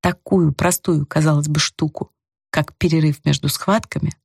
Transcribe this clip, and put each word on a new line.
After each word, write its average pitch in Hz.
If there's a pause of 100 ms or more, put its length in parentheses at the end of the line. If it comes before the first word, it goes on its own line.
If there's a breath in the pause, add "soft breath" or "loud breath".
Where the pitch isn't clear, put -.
такую 175
простую, 165
казалось 151
бы, 151
штуку, - (400)
как -
перерыв 156
между 143
схватками - (120)